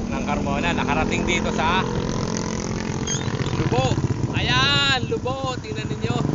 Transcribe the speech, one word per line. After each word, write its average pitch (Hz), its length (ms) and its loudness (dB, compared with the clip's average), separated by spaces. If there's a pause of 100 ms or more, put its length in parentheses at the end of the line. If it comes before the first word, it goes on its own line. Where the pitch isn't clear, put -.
ng 135 160 -4
Carmona, 143 480 0
nakarating 165 560 0
dito 170 240 0
sa 165 320 0 (1800)
Lubo. 240 320 2 (400)
Ayan, 262 800 2
Lubo. 254 480 -2
Tingnan 214 320 -4
ninyo. 226 240 2 (200)